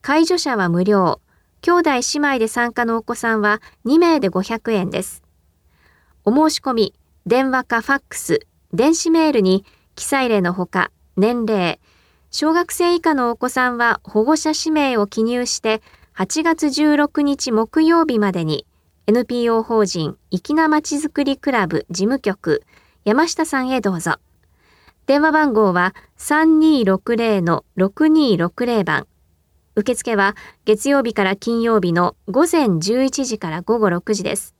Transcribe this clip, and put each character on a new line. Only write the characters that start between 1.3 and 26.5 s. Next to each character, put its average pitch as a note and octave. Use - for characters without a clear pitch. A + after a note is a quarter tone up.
兄 E4+
弟 F4
姉 B3+
妹 B3
で A3
参 A#3+
加 A#3+
の A3+
お A3+
子 A#3+
さ A3+
ん G#3+
は G#3
二 C#4+
名 E4
で F#3+
五 F#3
百 A3+
円 F#3
で F#3
す。 -
お G#3
申 D4+
し -
込 C4+
み、 A3+
電 B3+
話 B3+
か A#3
フ -
ァ C#4
ッ -
ク -
ス、 -
電 C#4
子 E4
メ D#4+
ー D4
ル A3+
に F#3
記 -
載 C4
例 G#3+
の F3
ほ F3+
か、 -
年 A3+
齢、 G3
小 D#4
学 F4
生 F4
以 E4+
下 D#4+
の B3
お A#3
子 B3
さ B3+
ん B3
は A#3
保 G#3+
護 D4+
者 D#4
氏 D#4
名 C#4
を G#3
記 G#3+
入 A#3+
し -
て、 A3
八 G3
月 E4
十 D4
六 D4
日 C#4
木 A3
曜 E4
日 B3
ま G#3
で E3+
に、 D#3
エ G#3
ヌ B3
ピ A#3+
ー A3+
オ A3+
ー A3
法 A3
人 F3+
粋 F#3+
な D#4+
ま D4+
ち D4+
づ D4
く C#4+
り C#4
ク -
ラ G#3+
ブ D#3+
事 F3+
務 C4
局、 -
山 C4+
下 D#4+
さ C4+
ん B3+
へ C4
ど G3
う F3
ぞ。 E3
電 C#4+
話 D#4
番 D4+
号 G#3
は F3+
三 D#4